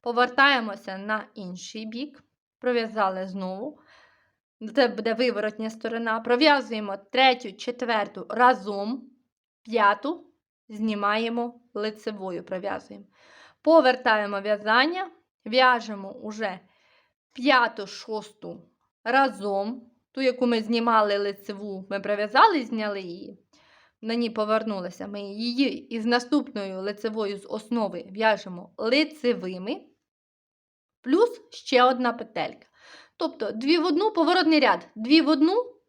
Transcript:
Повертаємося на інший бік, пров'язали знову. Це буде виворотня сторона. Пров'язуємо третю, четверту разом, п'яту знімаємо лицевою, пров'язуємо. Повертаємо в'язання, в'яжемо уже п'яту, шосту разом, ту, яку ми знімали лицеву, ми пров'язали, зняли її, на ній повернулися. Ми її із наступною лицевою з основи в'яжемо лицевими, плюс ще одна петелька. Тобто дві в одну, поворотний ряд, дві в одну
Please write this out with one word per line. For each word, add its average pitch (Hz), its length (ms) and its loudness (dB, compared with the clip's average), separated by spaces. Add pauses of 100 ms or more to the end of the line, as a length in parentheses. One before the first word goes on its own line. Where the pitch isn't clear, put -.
Повертаємося 240 960 0
на 208 360 -6
інший 190 520 -12
бік, 240 380 -12 (360)
пров'язали 214 680 -2
знову. 190 520 -8 (960)
Це 254 120 4
буде 220 260 -2
виворотня 220 560 -2
сторона. 226 500 -6
Пров'язуємо 226 800 2 (140)
третю, 247 420 2
четверту 226 760 -4
разом, 220 800 0 (540)
п'яту 220 640 0 (420)
знімаємо 220 920 -2 (120)
лицевою, 208 680 -8
пров'язуємо. 196 640 -8 (560)
Повертаємо 247 800 4
в'язання, 240 720 2 (340)
в'яжемо 220 680 2
уже 208 480 -8 (720)
п'яту, 240 540 2
шосту - 760 -12 (420)
разом, 214 880 0 (200)
ту, 262 100 -6
яку 254 260 2
ми 233 140 2
знімали 220 560 2
лицеву, 196 720 -8
ми 196 100 -4
пров'язали, 220 680 2
зняли 214 360 -6
її, 185 380 -14 (640)
на 226 140 -4
ній 233 140 -2
повернулися. 214 800 -4
Ми 202 140 -10
її 233 760 -4
із 220 100 -6
наступною 233 760 -2
лицевою 202 560 -4
з - 120 -16
основи 208 640 -4
в'яжемо 202 680 -2
лицевими, 226 1040 -2 (1200)
плюс 381 480 2
ще - 340 2
одна 254 300 2
петелька. - 520 -8 (520)
Тобто 302 340 -6
дві 269 260 2
в 311 80 0
одну, 370 260 2
поворотний 320 480 4
ряд, 202 360 2
дві 254 260 6
в 269 80 2
одну 349 460 2 (140)